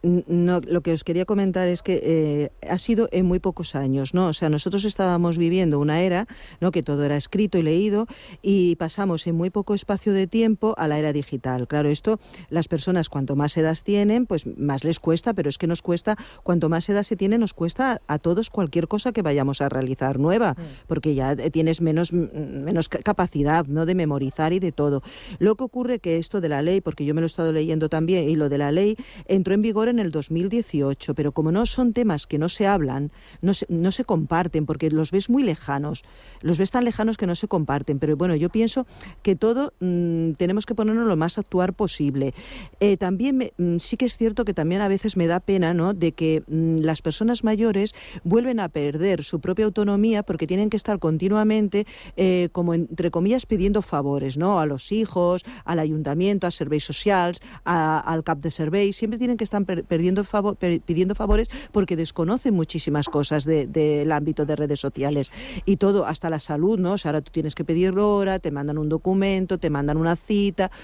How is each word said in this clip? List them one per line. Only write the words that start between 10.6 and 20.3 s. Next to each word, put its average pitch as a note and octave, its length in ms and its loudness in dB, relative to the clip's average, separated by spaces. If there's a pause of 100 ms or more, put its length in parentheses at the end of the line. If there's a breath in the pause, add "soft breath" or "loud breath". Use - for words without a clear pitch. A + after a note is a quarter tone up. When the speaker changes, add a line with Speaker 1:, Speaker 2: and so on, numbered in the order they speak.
Speaker 1:
a D#3+ 100 -2
la D3+ 120 0
era D3+ 160 0
digital. B2+ 520 -4
Claro, D3 220 0
esto, G#3 320 0 (300 loud breath)
las D#3+ 180 0
personas E3+ 400 0
cuanto C#3 280 -2
más D3 200 0
edad D#3+ 260 2
tienen, G#3 440 2
pues E3+ 200 -2
más C#3+ 380 -4
les D#3+ 160 0
cuesta, E3+ 320 0
pero F3 160 -2
es C3+ 100 -4
que F3 80 -2
nos E3 160 -2
cuesta, F3+ 340 0 (260 loud breath)
cuanto E3 260 2
más E3 220 0
edad G3+ 120 2
se G3+ 140 -4
tiene, G3+ 220 2
nos A3 160 0
cuesta A#3 520 -2
a D3 120 -2
todos F3 320 0
cualquier E3 380 -2
cosa G#3 240 -2
que G#3 100 -2
vayamos C#3 400 0
a C#3 80 0
realizar C3 500 -2
nueva, F3+ 360 2